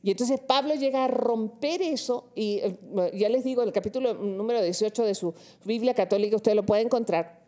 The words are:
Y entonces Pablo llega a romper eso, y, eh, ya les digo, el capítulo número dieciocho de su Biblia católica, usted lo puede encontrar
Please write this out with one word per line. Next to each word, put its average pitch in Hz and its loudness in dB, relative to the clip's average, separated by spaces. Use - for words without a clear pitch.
Y 190 0
entonces 247 0
Pablo 277 0
llega 262 0
a - 2
romper 240 0
eso, 277 -2
y, 208 -2
eh, 185 -2
ya 208 2
les 254 2
digo, 247 -2
el 208 -2
capítulo 220 -2
número 208 -2
dieciocho 214 0
de 202 0
su 175 -4
Biblia 233 0
católica, 208 2
usted 208 2
lo 202 2
puede 214 4
encontrar 226 -2